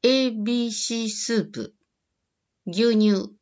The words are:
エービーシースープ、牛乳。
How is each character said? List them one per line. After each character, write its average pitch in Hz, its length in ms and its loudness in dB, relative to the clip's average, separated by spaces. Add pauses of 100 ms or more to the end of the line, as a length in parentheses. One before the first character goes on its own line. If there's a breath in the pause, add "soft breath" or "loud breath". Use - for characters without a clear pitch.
エ 262 240 4
ー 220 160 -4
ビ 240 240 0
ー 226 40 -4
シ 226 340 -4
ー 214 40 -4
ス - 320 -6
ー 156 100 -8
プ、 113 240 -12 (880)
牛 220 320 2
乳。 208 440 2